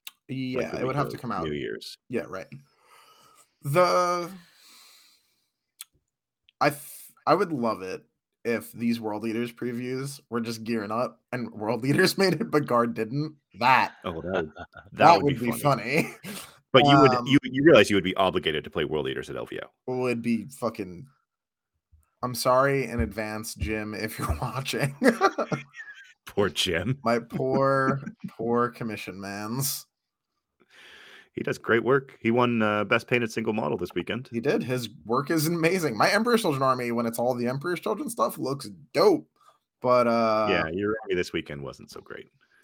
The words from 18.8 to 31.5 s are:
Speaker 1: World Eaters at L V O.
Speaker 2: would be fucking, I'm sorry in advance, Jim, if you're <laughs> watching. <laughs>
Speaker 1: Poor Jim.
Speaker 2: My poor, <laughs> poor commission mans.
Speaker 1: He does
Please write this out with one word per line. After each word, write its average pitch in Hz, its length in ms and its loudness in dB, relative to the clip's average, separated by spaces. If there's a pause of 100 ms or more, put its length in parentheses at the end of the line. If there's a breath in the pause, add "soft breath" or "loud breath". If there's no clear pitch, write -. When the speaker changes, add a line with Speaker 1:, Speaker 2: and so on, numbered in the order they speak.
Speaker 1:
World 71 240 -2
Eaters 67 220 -8
at 65 60 -10
L 60 100 -8
V - 140 -10 (280)
O. 127 80 -4
Speaker 2:
would 123 280 -2
be 117 220 -2
fucking, 107 600 -8 (1160)
I'm 123 100 -6
sorry 131 520 2
in 120 140 -4
advance, 107 540 -6
Jim, 107 400 -6
if 107 240 -6
you're - 200 -2
<laughs> - 40 -10
watching. 135 580 -4
<laughs> - 1300 -2
Speaker 1:
Poor 98 240 0
Jim. 98 540 -2
Speaker 2:
My 117 160 2
poor, 135 840 0 (140)
<laughs> - 140 -12
poor 120 400 0
commission 104 520 -10
mans. 104 640 -6 (1500 loud breath)
Speaker 1:
He - 100 -6
does - 160 -6